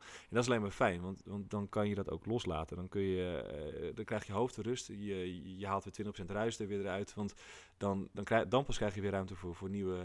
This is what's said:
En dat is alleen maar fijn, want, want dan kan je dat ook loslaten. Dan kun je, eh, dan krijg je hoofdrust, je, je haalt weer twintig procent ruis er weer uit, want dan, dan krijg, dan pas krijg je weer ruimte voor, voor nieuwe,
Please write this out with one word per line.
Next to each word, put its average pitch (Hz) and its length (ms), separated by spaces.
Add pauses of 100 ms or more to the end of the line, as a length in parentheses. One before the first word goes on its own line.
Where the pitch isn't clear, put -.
En - 280
dat 113 140
is 120 60
alleen 117 120
maar 101 100
fijn, 92 300
want, 95 240
want 98 240
dan 101 200
kan 104 200
je 101 60
dat 98 140
ook - 160
loslaten. 87 520
Dan 90 120
kun 101 120
je, 92 360
eh, 73 580
dan 107 100
krijg 110 220
je 98 60
hoofdrust, 117 540
je, 92 680
je 98 100
haalt 98 160
weer 98 100
twintig 101 220
procent 98 220
ruis 113 220
er 107 80
weer 98 200
uit, 98 260
want 104 200 (440)
dan, 98 360
dan 104 100
krijg, 113 240
dan 123 180
pas - 120
krijg 104 180
je 104 60
weer 98 100
ruimte 95 240
voor, 87 200
voor 95 140
nieuwe, 95 340